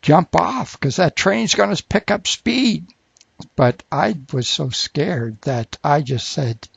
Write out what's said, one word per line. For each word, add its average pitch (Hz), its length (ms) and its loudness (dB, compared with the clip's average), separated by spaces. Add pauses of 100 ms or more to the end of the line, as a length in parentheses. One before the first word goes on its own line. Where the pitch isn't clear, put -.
Jump 160 340 4
off, 175 440 -2
cause 135 160 -2
that 175 200 0
train's 214 380 0
gonna 202 220 2 (120)
pick - 220 -2
up - 160 -2
speed. 233 600 0 (720)
But 123 260 2 (100)
I 196 240 0 (160)
was 127 160 -2
so 135 220 -4
scared 117 720 -4
that 120 420 -4
I 147 180 4
just 127 260 -4
said 117 480 -4